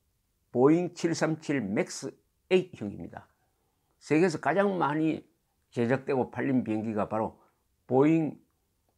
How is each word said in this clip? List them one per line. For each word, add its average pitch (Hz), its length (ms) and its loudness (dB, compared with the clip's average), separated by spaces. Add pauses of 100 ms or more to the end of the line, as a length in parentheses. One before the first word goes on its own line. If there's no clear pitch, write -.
(520)
보잉 160 420 4
칠삼칠 156 680 -2
맥스 117 520 -6 (380)
에잇형입니다. 101 760 -2 (720)
세계에서 160 420 0
가장 190 360 0
많이 156 480 -2 (460)
제작되고 127 600 0
팔린 127 340 0
비행기가 107 420 -2
바로 107 340 -4 (460)
보잉 151 500 2 (600)